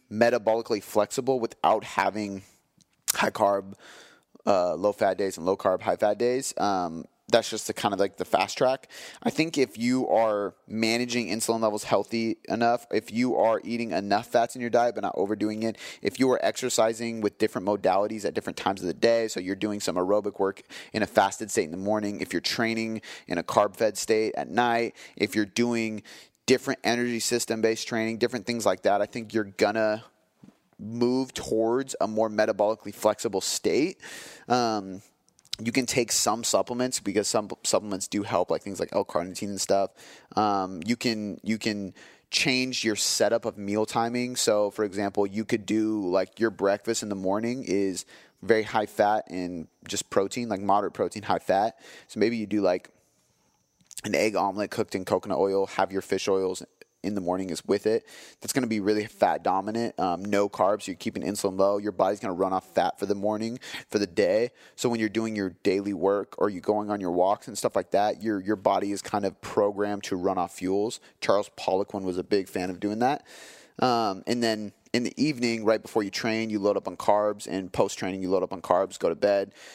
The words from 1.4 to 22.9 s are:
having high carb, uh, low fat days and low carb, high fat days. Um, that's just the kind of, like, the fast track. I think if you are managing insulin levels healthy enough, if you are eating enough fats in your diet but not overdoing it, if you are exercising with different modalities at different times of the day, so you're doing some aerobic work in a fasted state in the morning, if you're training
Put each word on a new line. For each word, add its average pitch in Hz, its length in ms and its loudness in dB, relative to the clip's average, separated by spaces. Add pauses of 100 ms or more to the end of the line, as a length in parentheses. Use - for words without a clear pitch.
having 98 580 -2 (720)
high - 160 0
carb, 101 440 2 (720)
uh, 90 260 4
low 95 200 0
fat 95 260 2
days 98 180 -2
and 82 80 -8
low 95 120 2
carb, 92 240 0
high 90 160 0
fat 104 200 2
days. 123 400 0
Um, 90 480 -2 (240)
that's 113 200 4
just - 180 -8
the 110 60 -4
kind 104 200 -2
of, 95 60 0
like, 98 160 0
the - 80 -6
fast - 340 0
track. 131 320 0 (320)
I 240 100 -2
think 160 260 0
if 127 200 2
you 123 300 2
are 104 480 2 (100)
managing 117 600 0
insulin 113 320 -2
levels 107 240 0
healthy 113 540 0 (100)
enough, 117 420 0
if - 220 -2
you 120 240 0
are 110 300 4
eating 117 260 -4
enough 101 360 0
fats 117 280 2
in 127 60 -8
your 120 80 -4
diet 117 260 2
but 107 60 -8
not 98 160 -2
overdoing 107 460 0
it, 110 140 -2 (240)
if - 200 -2
you 131 100 4
are 117 100 2
exercising 113 800 0
with 104 180 -2
different 104 300 0
modalities 104 560 0
at 85 100 -2
different 90 220 -6
times 98 240 -2
of 92 80 -4
the 82 60 0
day, 117 340 2
so 95 140 -6
you're 92 160 -4
doing 104 240 -4
some 87 160 -4
aerobic 101 420 0
work 98 220 0 (320)
in 107 100 0
a - 20 2
fasted 98 460 2
state 98 140 2
in 78 60 -8
the 87 60 -6
morning, 104 440 -2
if 82 100 -6
you're 85 80 -2
training 113 640 -2 (260)